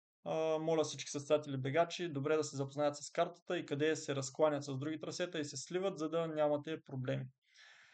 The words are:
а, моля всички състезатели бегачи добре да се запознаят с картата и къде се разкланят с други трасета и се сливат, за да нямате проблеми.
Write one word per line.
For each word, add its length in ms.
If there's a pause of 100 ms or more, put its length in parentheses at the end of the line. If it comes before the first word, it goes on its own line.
(260)
а, 340
моля 240
всички 280
състезатели 460
бегачи 520
добре 260
да 80
се 120
запознаят 420
с 140
картата 460
и 80
къде 300
се 200
разкланят 480
с 140
други 220
трасета 400
и 60
се 120
сливат, 400
за 120
да 180
нямате 540
проблеми. 440 (680)